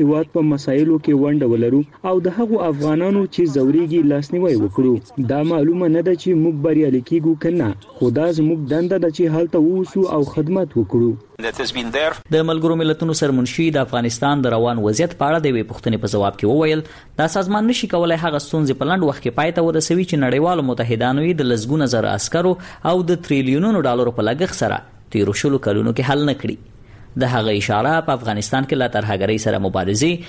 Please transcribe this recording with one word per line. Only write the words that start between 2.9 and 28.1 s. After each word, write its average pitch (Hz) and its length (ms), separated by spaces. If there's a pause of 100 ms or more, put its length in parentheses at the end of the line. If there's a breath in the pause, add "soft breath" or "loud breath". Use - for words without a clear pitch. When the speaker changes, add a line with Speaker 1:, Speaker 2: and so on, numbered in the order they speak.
Speaker 1:
چې - 80 (140)
ځورېږي 156 460 (100)
لاسنیوی 151 480
وکړو. 120 760
دا 147 80 (120)
معلومه 165 420
نه 165 140
ده 180 120
چې - 80 (140)
موږ 165 120 (120)
بریالي 147 420
کیږو 165 240 (140)
که - 20 (140)
نه، - 340
خو 120 220
دا 160 80 (140)
زموږ 156 180 (160)
دنده 175 280
ده 165 140
چې 180 60 (160)
هلته 170 260
واوسو 185 400 (120)
او 147 40 (140)
خدمت 160 440
وکړو. 117 320 (320)
Speaker 2:
That 117 180
has 120 140
been 117 200
there. 156 200 (180)
Speaker 3:
د 156 140
ملګرو 165 320
ملتونو 160 400
سرمنشي 135 460 (100)
د 135 120
افغانستان 123 580
د 120 80
روان 117 320
وضعیت 156 340
په 143 80
اړه 160 160
د - 80
یوې 110 180
پوښتنې 110 320
په 101 120
ځواب 101 260
کې - 100
وویل، 156 320 (380 loud breath)
دا 156 160
سازمان 208 340
نشي 240 240
کولای 170 300
هغه 151 220
ستونزې 143 360
په 139 80
لنډ 180 200
وخت - 140
کې 117 140
پای 165 220
ته 165 80
ورسوي 165 420
چې 147 140
نړیوالو 143 480
متحدانو 120 560
یې 175 120
د 131 120
لسګونه 127 340 (100)
زره 104 220
عسکرو 175 360 (380 loud breath)
او 180 60 (160)
د 170 160
تریلیونونو 143 580
ډالرو 120 320
په 104 100
لګښت 160 340
سره 101 180 (340)
تیرو 101 280
شلو 139 260
کلونو 110 260
کې 135 160
حل 147 200
نه 123 120
کړي. 107 140 (640 soft breath)
د 123 140
هغه 107 240
اشاره 117 340 (160)